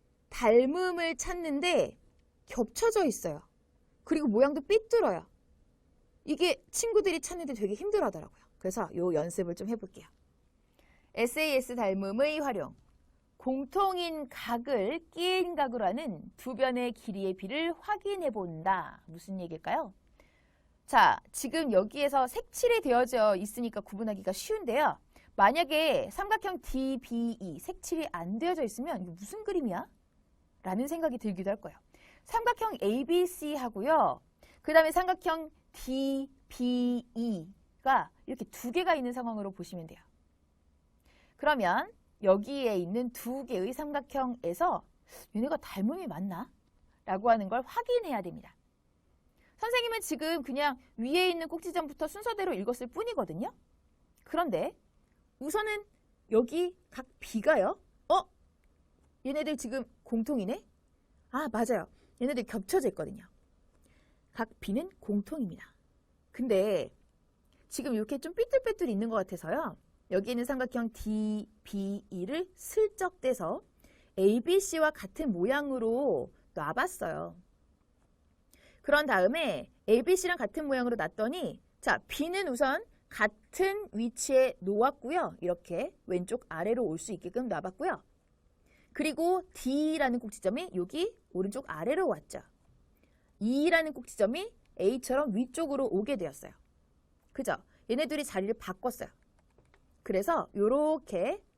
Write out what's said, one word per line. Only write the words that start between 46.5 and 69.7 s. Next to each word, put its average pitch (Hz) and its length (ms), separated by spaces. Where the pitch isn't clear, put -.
라고 196 260
하는 214 200
걸 240 120
확인해야 440 600
됩니다. 170 340
선생님은 466 440
지금 311 400
그냥 269 380
위에 320 320
있는 330 180
꼭지점부터 330 600
순서대로 403 460
읽었을 233 340
뿐이거든요. 302 640
그런데 294 520
우선은 415 440
여기 311 440
각 - 160
B가요. 226 580
어? 359 140
얘네들 294 320
지금 247 260
공통이네? 226 600
아, 285 200
맞아요. 220 360
얘네들 247 240
겹쳐져 262 440
있거든요. - 360
각 226 180
B는 285 280
공통입니다. 208 760
근데 202 580
지금 262 240
이렇게 220 240
좀 320 160
삐뚤빼뚤 453 560
있는 214 200
것 220 80
같아서요. 185 600